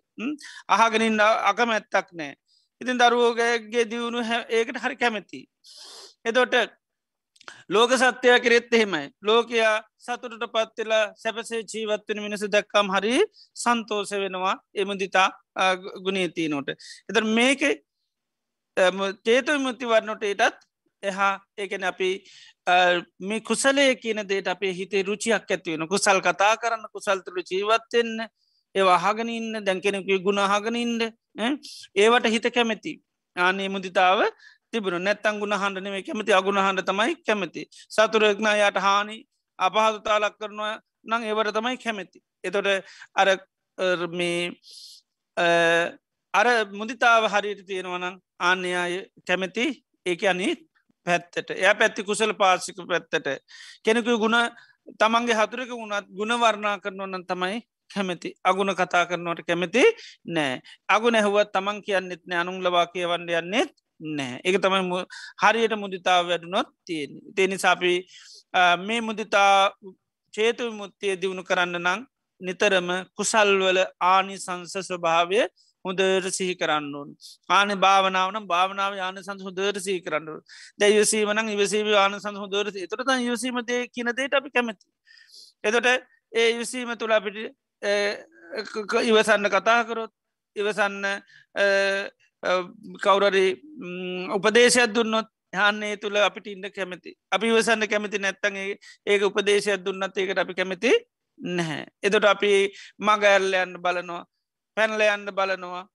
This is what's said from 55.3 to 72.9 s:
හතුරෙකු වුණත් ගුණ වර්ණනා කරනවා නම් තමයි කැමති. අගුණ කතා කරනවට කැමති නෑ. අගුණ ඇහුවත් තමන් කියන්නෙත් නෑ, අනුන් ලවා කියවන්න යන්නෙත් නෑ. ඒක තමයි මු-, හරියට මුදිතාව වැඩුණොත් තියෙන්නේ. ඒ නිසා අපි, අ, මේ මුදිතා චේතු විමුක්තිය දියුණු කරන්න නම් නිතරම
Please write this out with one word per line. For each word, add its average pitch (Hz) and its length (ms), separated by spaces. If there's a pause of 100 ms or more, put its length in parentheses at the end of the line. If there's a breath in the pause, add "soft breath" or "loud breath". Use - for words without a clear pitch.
හතුරෙකු 240 360
වුණත් 208 340
ගුණ 208 300
වර්ණනා 208 400
කරනවා 196 280
නම් 185 180
තමයි 185 320 (340)
කැමති. 180 380 (120)
අගුණ 190 340
කතා 175 320
කරනවට 170 400
කැමති 175 360 (420 loud breath)
නෑ. 151 360 (240 loud breath)
අගුණ 220 340
ඇහුවත් 208 320
තමන් 202 300
කියන්නෙත් 185 440
නෑ, 180 140
අනුන් 185 220
ලවා 175 260
කියවන්න 170 420
යන්නෙත් 180 420 (300)
නෑ. 143 400
ඒක 185 200
තමයි 190 220
මු-, 180 240 (300 loud breath)
හරියට 214 380
මුදිතාව 185 520
වැඩුණොත් 175 420 (120)
තියෙන්නේ. 156 420 (100)
ඒ 190 140
නිසා 190 240
අපි, 175 220 (560 loud breath)
අ, 180 280
මේ 214 240
මුදිතා 196 680 (640)
චේතු 226 300
විමුක්තිය 202 520
දියුණු 185 280
කරන්න 175 360
නම් 180 220 (400)
නිතරම 185 480 (220)